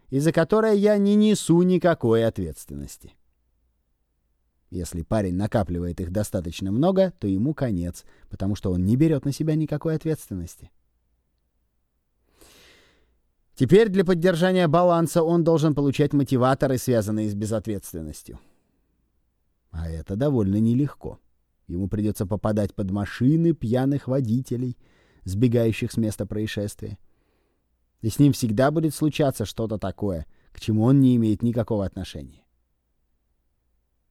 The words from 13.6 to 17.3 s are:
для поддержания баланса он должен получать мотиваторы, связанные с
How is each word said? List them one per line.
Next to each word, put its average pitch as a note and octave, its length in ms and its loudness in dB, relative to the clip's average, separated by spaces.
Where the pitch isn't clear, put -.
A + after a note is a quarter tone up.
для F#3 140 2
поддержания F3+ 600 2
баланса E3+ 560 4
он E3+ 220 2
должен D#3+ 300 4
получать C#3+ 400 0
мотиваторы, C3 640 0
связанные A2 500 -2
с G#2 60 -6